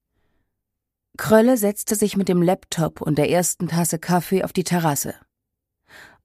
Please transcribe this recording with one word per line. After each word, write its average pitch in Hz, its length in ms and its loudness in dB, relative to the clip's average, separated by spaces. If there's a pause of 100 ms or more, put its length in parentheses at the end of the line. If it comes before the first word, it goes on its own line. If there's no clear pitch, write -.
(1160)
Krölle 226 380 4
setzte 202 400 -2
sich 202 220 -2
mit 196 100 0
dem 180 140 2
Laptop 170 580 -2
und 147 180 -2
der 147 120 2
ersten 175 400 0
Tasse 165 300 -2
Kaffee 180 440 -2
auf - 80 -8
die 180 140 -2
Terrasse. 165 500 -2 (1080)